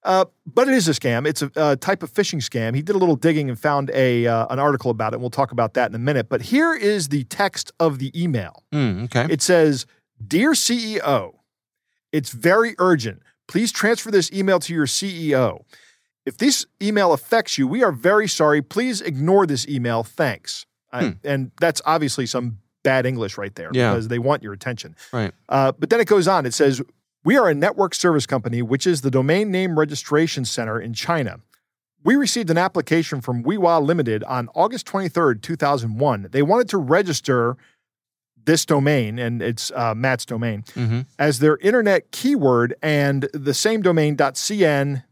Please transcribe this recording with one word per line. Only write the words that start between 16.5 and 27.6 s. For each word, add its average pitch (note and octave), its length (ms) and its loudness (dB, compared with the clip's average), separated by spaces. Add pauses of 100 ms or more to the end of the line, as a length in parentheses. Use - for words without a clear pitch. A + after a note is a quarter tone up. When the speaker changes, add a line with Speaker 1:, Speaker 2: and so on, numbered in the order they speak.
Speaker 1:
email G3+ 320 2
affects - 440 0
you, C3+ 100 0
we A3+ 160 2
are G3+ 80 4
very F#3+ 360 2
sorry. D3+ 340 2
Please A3+ 400 -4
ignore F3 440 2
this C#3 220 -2
email. A#2+ 360 -2
Thanks." - 640 -6 (260)
I D#3 140 -4
Speaker 2:
Hmm. G#2+ 60 -4 (120)
Speaker 1:
and C3+ 360 -4
that's E3+ 260 0
obviously D3+ 400 0
some A#2 340 -6 (240)
bad C3 220 2
English A#2 320 -4
right G2+ 180 -10
there E2 180 -12
Speaker 2:
Yeah. B2 180 2
Speaker 1:
because A2 160 -2
they A#2+ 120 -4
want C3+ 220 -2
your G#2 120 -12
attention. G2+ 420 -12 (180)
Speaker 2:
Right. A2 200 -4 (140)
Speaker 1:
Uh, C3+ 300 2
but - 120 -6
then A#3 100 4
it A3 80 0
goes F#3+ 200 4
on. F3+ 180 2
It B2 80 -6
says, C#3 280 2 (420)
"We A#3 140 4
are A#3 120 6
a D#3 40 2
network F#3 400 0